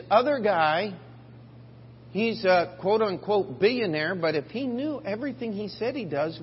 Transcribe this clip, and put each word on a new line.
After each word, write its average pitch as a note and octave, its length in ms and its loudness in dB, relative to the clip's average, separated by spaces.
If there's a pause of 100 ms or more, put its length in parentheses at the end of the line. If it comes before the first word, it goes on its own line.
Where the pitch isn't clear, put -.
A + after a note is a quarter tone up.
(120)
other B3 280 4
guy, F#3 540 2 (1160)
he's A3 320 0
a F3+ 380 4
quote-unquote G3 760 0
billionaire, F#3 540 0
but E3 220 0
if C#3+ 120 -2
he C4 200 -6
knew B3+ 360 -4
everything A#3 500 -6
he G3+ 160 -6
said A#3 260 -4
he B3 100 -6
does, D#3 380 -2